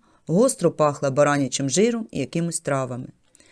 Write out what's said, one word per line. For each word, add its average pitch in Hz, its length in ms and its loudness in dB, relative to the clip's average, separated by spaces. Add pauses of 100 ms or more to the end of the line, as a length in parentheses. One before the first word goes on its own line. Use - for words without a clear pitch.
(260)
гостро 180 460 2
пахла 143 380 0
баранячим 139 600 2
жиром 220 400 0
і - 80 -6
якимось 165 420 -4
травами. 131 480 -6 (420)